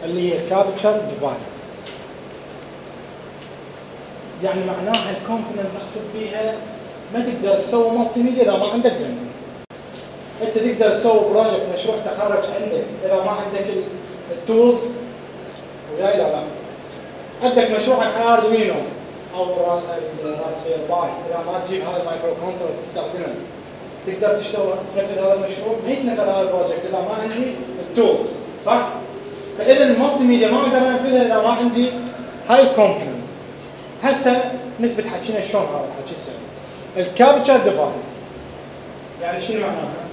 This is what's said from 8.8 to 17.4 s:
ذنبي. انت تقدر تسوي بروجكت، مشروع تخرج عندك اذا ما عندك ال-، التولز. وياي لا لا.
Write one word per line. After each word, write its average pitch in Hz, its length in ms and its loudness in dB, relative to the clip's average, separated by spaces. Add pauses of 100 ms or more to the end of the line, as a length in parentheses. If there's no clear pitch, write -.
ذنبي. - 340 -4 (1160)
انت 220 160 0
تقدر 214 360 4
تسوي 220 260 6 (100)
بروجكت، 214 320 4 (120)
مشروع 220 300 0
تخرج 202 400 2 (160)
عندك 165 240 0 (200)
اذا 190 100 4
ما 208 160 2
عندك 196 380 -2
ال-، 190 140 -2 (500)
التولز. 233 520 6 (1080)
وياي 196 240 4
لا 170 40 4
لا. 151 200 0 (1000)